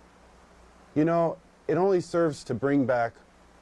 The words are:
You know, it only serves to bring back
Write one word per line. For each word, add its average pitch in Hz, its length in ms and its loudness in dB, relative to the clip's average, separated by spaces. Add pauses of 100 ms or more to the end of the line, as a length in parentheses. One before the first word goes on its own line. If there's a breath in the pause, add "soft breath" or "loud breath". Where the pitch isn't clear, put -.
(960)
You 151 100 2
know, 165 320 0 (300)
it 151 80 0
only 180 260 2
serves 165 440 -2
to 127 80 -6
bring 139 320 0
back 120 280 0 (480)